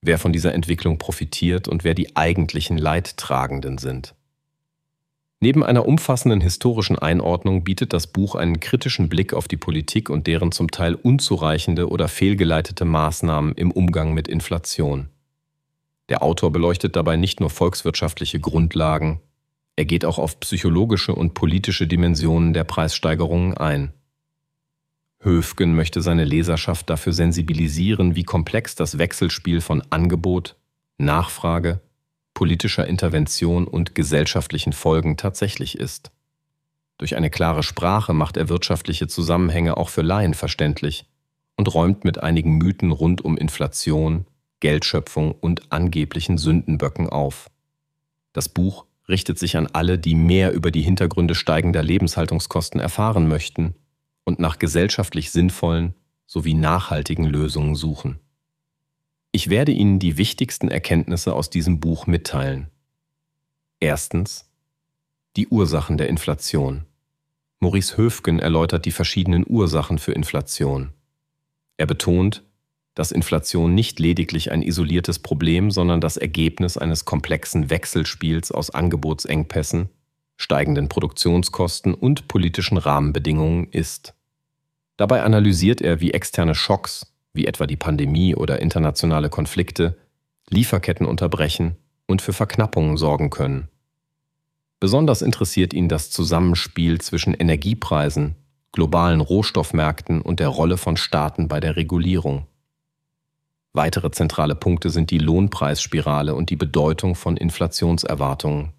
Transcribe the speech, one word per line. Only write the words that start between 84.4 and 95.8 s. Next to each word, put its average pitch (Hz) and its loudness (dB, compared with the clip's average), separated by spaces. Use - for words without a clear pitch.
Dabei 104 2
analysiert 101 4
er, 82 2
wie 87 2
externe - 0
Schocks, - -4
wie - 0
etwa - -4
die 71 -4
Pandemie 78 2
oder - -2
internationale 78 0
Konflikte, 85 -2
Lieferketten 90 2
unterbrechen 82 0
und 95 2
für 98 -4
Verknappungen 85 0
sorgen 78 2
können. 69 -4
Besonders 123 4
interessiert - 0
ihn 87 2